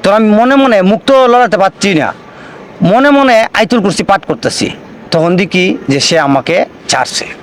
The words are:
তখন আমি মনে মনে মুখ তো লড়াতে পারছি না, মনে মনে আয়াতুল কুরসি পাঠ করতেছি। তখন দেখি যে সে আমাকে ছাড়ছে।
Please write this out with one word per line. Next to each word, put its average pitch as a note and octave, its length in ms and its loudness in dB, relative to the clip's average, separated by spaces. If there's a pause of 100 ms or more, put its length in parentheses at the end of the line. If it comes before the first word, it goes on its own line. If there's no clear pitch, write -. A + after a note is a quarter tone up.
তখন G3 120 2
আমি A3 140 2 (100)
মনে B3+ 160 2
মনে C4 220 2 (120)
মুখ A3 100 0 (100)
তো C#4 60 4 (180)
লড়াতে A#3+ 300 2
পারছি F#3+ 260 -2 (120)
না, A#2 60 -2 (840)
মনে C4 260 2
মনে C4 200 2 (200)
আয়াতুল A3+ 260 0
কুরসি E3+ 200 -2
পাঠ G3 260 0
করতেছি। - 380 -4 (440)
তখন E3 280 0
দেখি F#3 260 -2 (260)
যে C#3 160 0
সে F3 120 0
আমাকে C#3 460 0 (260)
ছাড়ছে। - 340 -4 (180)